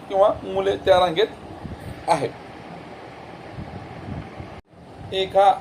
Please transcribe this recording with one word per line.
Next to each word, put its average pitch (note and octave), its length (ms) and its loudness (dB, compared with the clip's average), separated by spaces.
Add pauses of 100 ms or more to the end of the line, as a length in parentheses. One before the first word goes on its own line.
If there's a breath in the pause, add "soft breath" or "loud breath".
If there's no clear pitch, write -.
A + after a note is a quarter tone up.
किंवा G3 200 6 (160)
मुले G3 320 0
त्या F#3 240 6
रांगेत F3+ 260 4 (840)
आहेत. E3 220 2 (2750)
एका F#3+ 380 6 (100)